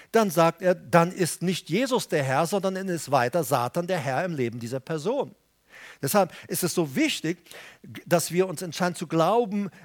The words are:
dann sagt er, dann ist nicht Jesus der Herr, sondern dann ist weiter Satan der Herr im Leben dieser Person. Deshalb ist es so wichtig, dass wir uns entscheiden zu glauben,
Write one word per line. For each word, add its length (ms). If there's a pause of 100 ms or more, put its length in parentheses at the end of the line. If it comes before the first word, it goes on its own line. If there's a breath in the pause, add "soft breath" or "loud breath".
(120)
dann 180
sagt 320
er, 120
dann 360
ist 320
nicht 280
Jesus 380
der 140
Herr, 240
sondern 280
dann 140
ist 220
weiter 340
Satan 420
der 120
Herr 260
im 100
Leben 240
dieser 220
Person. 540 (680 loud breath)
Deshalb 300 (160 loud breath)
ist 160
es 100
so 200
wichtig, 440 (640 loud breath)
dass 260
wir 160
uns 140
entscheiden 340
zu 120
glauben, 640 (140 loud breath)